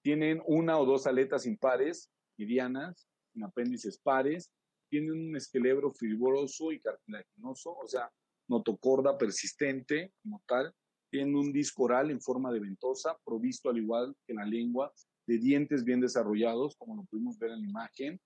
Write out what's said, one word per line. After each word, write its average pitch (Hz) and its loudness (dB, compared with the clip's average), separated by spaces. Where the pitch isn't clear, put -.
Tienen 156 2
una 160 4
o 139 6
dos 135 4
aletas 131 2
impares, 131 0
medianas, 127 -4
sin 110 -10
apéndices 120 -4
pares. 143 0
Tienen 151 -2
un 160 -6
esquelebro 135 0
fibroso 131 0
y 135 -6
cartilaginoso, - -10
o 127 -12
sea, 120 -6
notocorda 131 2
persistente 135 -2
como 208 -10
tal. 135 0
Tienen 139 0
un 143 2
disco 135 0
oral 127 4
en 127 -4
forma 127 -2
de 110 0
ventosa, 127 -4
provisto 123 -2
al 117 2
igual 117 -2
que 120 -8
la 104 -6
lengua 120 -2
de 117 4
dientes 143 2
bien 123 4
desarrollados, 117 2
como 113 -14
lo 101 -10
pudimos 110 -6
ver 113 -4
en 113 -8
la 104 -6
imagen. 117 -8